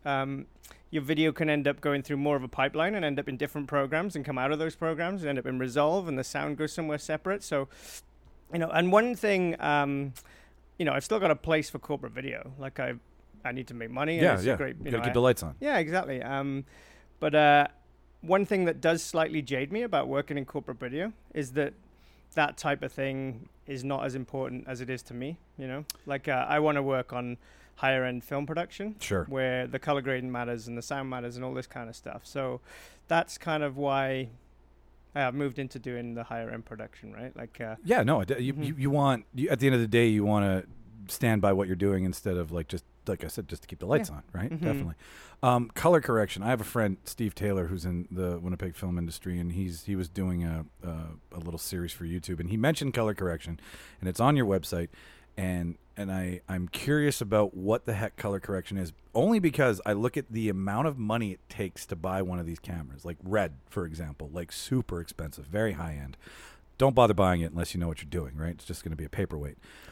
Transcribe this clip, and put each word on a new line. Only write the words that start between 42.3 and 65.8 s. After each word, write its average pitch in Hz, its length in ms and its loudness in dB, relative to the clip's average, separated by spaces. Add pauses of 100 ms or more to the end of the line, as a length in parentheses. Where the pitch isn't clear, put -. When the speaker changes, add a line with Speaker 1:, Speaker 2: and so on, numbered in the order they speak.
Speaker 2:
of, 82 160 -2
like, 85 160 -4
just, - 160 -6 (220)
like 95 180 -4
I - 40 -8
said, - 200 -8
just - 140 -10
to - 40 -20
keep - 140 -12
the 92 60 -6
lights 151 240 2
Speaker 1:
Yeah. 73 60 -10
Speaker 2:
on, 71 60 -12 (100)
right? 92 200 -4
Speaker 1:
Mm-hmm. 160 120 -4
Speaker 2:
Definitely. 110 300 -2 (480)
Um, 123 280 4
color 165 320 6
correction. 107 400 2
I 113 80 2
have 123 100 2
a 104 40 -4
friend, 101 400 0
Steve 107 300 -2
Taylor, 98 340 0
who's 90 180 -4
in 87 240 -2
the 90 280 -2
Winnipeg 87 380 -4
film 90 220 -4
industry, 87 420 -4
and 87 120 -2
he's, 90 320 -4
he 101 120 -2
was 92 140 -2
doing 90 340 0
a, 82 220 -2 (200)
a, 82 100 -6 (360)
a 87 80 -10
little 82 180 -6
series 87 340 -6
for - 120 -10
YouTube, 85 360 -4
and 87 100 -4
he 110 80 0
mentioned 139 360 2
color 110 200 2
correction, 85 440 -4 (420)
and 92 80 -2
it's 92 120 -2
on 139 160 6
your 131 80 4
website, 90 440 0 (500)
and, 90 380 -2 (200)
and 98 160 -4
I, 90 340 -4
I'm 90 220 -4
curious 147 540 0
about 104 340 2
what 98 300 0
the 113 80 -2
heck 101 220 -4
color 101 220 -2
correction 95 380 -4
is, 87 160 -4 (220)
only 202 240 4
because 135 480 4
I 104 80 2
look 117 240 0
at 139 120 -4
the 110 200 0
amount 98 380 0
of 139 100 -4
money 110 340 0
it - 160 -12
takes - 380 -6
to 98 100 -6
buy 92 240 -2
one 90 180 -2
of 87 60 -4
these 82 160 -6
cameras, 73 460 -10
like 85 180 -6
Red, 92 300 2 (120)
for 92 200 -4
example, 78 480 -8
like, 85 180 -6
super 113 480 -2
expensive, 76 460 -10
very 101 260 0
high 78 280 -6